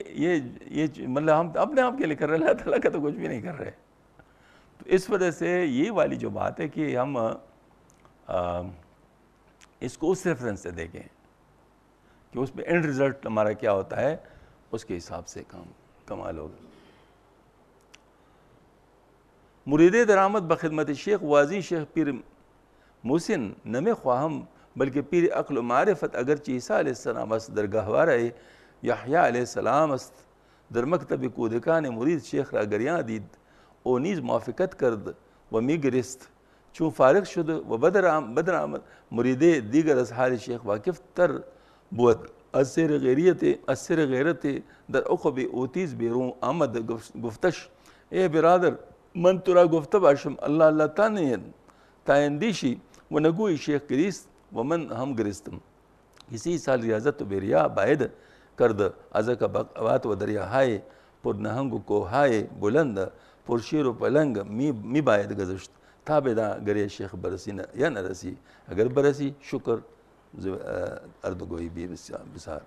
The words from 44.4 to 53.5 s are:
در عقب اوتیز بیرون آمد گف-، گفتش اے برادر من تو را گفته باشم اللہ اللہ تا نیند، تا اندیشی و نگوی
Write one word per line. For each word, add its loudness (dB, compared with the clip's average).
در 2
عقب 0
اوتیز -4
بیرون -2
آمد -2
گف-، -10
گفتش -2
اے 2
برادر 4
من 4
تو 0
را 10
گفته 2
باشم 4
اللہ 4
اللہ 6
تا 2
نیند، -2
تا 4
اندیشی 2
و 0
نگوی 2